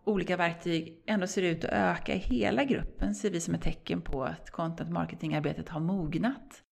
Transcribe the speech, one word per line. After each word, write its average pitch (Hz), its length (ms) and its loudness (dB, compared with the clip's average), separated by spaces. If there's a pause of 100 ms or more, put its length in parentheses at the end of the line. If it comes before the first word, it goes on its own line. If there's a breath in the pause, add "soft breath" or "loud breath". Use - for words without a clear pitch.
olika 180 320 2
verktyg 170 680 0
ändå 202 200 2
ser 202 160 0
ut 165 220 2
att - 80 -2
öka - 420 2
i 190 40 0
hela 240 460 2
gruppen 202 500 0
ser 208 160 -2
vi 170 100 -2
som 165 140 -2
ett 165 80 -2
tecken 165 380 0
på 135 240 -2
att - 260 -6
content 165 400 -4
marketing-arbetet 156 800 -2
har 160 120 -4
mognat. 180 840 0 (120)